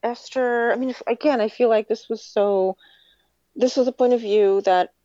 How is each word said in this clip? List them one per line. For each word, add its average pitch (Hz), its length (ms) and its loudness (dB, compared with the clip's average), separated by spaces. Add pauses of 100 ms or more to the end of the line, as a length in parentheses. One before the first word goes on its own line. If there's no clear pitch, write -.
Esther, 240 680 -4
I - 40 -2
mean, 254 140 -4
if, - 160 -12
again, 247 340 0
I 214 80 0
feel 247 200 0
like 220 200 0
this - 200 -8
was 226 160 -8
so, 196 520 0 (760)
this 254 220 0
was 254 100 2
a 254 60 -4
point 247 220 2
of 233 60 0
view 202 420 2
that 185 320 0 (100)